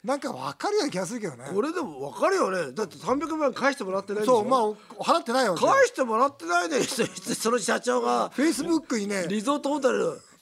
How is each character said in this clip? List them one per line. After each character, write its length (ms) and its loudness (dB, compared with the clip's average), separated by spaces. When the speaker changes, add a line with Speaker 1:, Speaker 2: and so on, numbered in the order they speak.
Speaker 1:
な 120 0
ん 40 -6
か 120 -6
分 260 -8
か 120 -2
る 60 2
よ 60 4
う 40 2
な 40 -2
気 80 -4
が 80 -2
す 80 -8
る 60 -6
け 80 -4
ど 80 -8
ね。 160 -14
Speaker 2:
こ 100 0
れ 100 -2
で 80 -4
も 320 -8
分 80 -8
か 80 4
る 80 2
よ 140 2
ね。 220 -2
だ 120 -4
っ 20 -8
て 100 -16
三 220 0
百 180 -4
万 160 2
返 200 2
し 40 -4
て 60 -8
も 80 -6
ら 100 -2
っ 40 -12
て 80 -8
な 60 -2
い 40 0
で 40 0
し 40 2
ょ？ 120 6
Speaker 1:
そ 0 -
う、 60 -2
ま 100 4
あ、 60 4
お-、 120 -2
払 440 0
っ 40 -12
て 80 -4
な 100 4
い 60 4
わ 100 0
け。 80 2
Speaker 2:
返 200 6
し 60 -2
て 120 0
も 120 0
ら 100 4
っ 100 -4
て 80 -18
な 200 0
い 40 -4
で 160 2
し 180 -2
ょ、 40 2
そ 440 -4
の 80 2
社 220 0
長 220 0
が。 280 0
Speaker 1:
Facebook 680 0
に 100 -2
ね、 200 -2
Speaker 2:
リ 120 -2
ゾ 160 0
ー 20 -2
ト 120 -2
ホ 100 0
テ 80 2
ル。 320 0